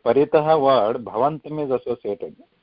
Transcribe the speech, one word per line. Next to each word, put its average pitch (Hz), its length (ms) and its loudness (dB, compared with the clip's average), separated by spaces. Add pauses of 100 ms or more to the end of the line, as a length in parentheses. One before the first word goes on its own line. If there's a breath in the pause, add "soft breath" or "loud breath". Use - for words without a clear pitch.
paritah 151 560 2
word, 123 440 2
bhavantam 147 600 -4
is 131 60 -6 (100)
associated. 101 560 -8 (260)